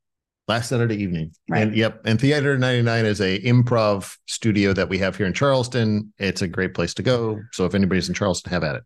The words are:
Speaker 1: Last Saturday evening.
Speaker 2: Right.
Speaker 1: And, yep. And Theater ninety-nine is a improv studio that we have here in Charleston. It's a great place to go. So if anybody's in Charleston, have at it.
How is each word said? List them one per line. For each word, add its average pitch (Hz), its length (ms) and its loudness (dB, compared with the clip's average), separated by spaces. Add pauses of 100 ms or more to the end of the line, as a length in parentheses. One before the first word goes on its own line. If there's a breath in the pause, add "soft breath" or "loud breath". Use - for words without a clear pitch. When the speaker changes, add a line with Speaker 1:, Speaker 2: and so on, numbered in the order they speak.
(480)
Speaker 1:
Last 120 220 -2
Saturday 117 260 0
evening. 87 360 -4 (160)
Speaker 2:
Right. 87 140 0
Speaker 1:
And, 110 140 0
yep. 110 300 0
And 113 140 2
Theater 139 380 2
ninety-nine 120 480 2
is 104 160 0
a 95 200 0
improv 120 840 2
studio 101 480 0
that 90 160 0
we 95 80 -2
have 95 180 0
here 104 120 -2
in 90 60 -2
Charleston. 120 840 0
It's 95 240 -2
a 98 60 -2
great 92 260 -2
place 85 220 -4
to 92 80 -6
go. 117 360 0 (120)
So - 140 -2
if - 100 -2
anybody's 92 340 2
in 87 60 -2
Charleston, 95 360 -2
have 90 120 -2
at - 120 -4
it. - 100 -10